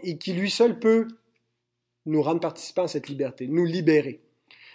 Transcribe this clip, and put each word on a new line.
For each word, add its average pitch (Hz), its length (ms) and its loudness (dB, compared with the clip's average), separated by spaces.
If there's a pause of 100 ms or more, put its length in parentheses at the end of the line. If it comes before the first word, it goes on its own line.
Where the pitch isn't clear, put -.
et 165 160 -6
qui 185 160 -6
lui 190 160 -2
seul 233 280 2
peut 226 300 4 (1000)
nous 151 160 2
rendre 160 180 0
participants 175 440 -4
à 165 40 -2
cette 147 200 -6
liberté, 131 380 -8
nous 165 180 0
libérer. 156 560 2 (540)